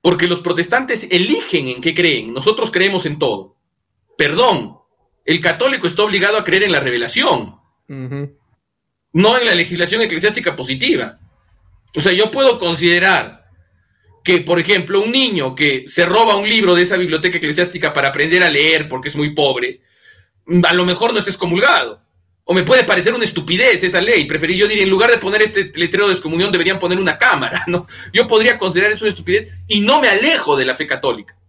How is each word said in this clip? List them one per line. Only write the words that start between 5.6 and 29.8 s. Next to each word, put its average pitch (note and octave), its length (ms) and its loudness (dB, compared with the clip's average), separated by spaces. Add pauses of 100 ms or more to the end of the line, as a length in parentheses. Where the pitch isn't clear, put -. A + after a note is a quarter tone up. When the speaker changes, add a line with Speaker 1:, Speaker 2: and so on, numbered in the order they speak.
Speaker 1:
está F3+ 160 0
obligado G#3 340 0
a G#3 80 -2
creer G3 200 2
en G3 80 0
la D3 80 2
revelación, B2 760 -2 (320)
Speaker 2:
Ujú. C#3 480 -10 (760)
Speaker 1:
no A3 260 4
en A#3+ 80 0
la G3+ 80 2
legislación F3 480 0
eclesiástica G#3+ 540 -2
positiva. C3 640 -4 (760)
O D3 40 -4
sea, F#3 120 2
yo G#3+ 180 2
puedo C4 280 2
considerar F3 800 0 (840)
que, F3+ 160 4
por E3+ 180 0
ejemplo, F#3 420 0
un A3 100 -2
niño G3 440 0
que C3+ 340 -2
se F3 160 2
roba G3+ 320 4
un G#3 120 -4
libro G#3 260 4
de F3 80 4
esa F3+ 160 0
biblioteca F3 400 -2
eclesiástica D#3+ 560 -2
para C#3 140 0
aprender D#3+ 340 2
a E3+ 80 4
leer D3+ 380 2
porque B2+ 200 -8
es C#3+ 80 -8
muy D3+ 140 -2
pobre, C3 500 -2 (880)
a E3+ 60 2
lo F3+ 100 2
mejor G#3+ 300 0
no G#3 60 0
es - 80 -6
excomulgado. F3+ 720 0 (420)
O F3 100 0
me F#3 80 4
puede B3+ 220 4
parecer F#3+ 300 0
una A#3+ 100 -2
estupidez F#3 580 0
esa F3+ 180 0
ley. G3 240 2
Preferí, D#3 320 -2
yo G#3 120 2
diría, G#3 160 2
en F#3+ 60 2
lugar G#3 200 4
de A#3 80 4
poner G3+ 240 0
este G#3+ 320 -2
letrero F3+ 340 0
de F#3 60 2
excomunión, F3 360 -2
deberían F3+ 280 0
poner F3+ 200 -2
una F#3 200 -2
cámara, C3+ 480 0
¿no? F3 200 -4 (260)
Yo - 140 2
podría A3+ 320 4
considerar F#3+ 340 0
eso G#3+ 120 -6
una G#3 80 0
estupidez G3+ 360 -2 (180)
y G#3 140 0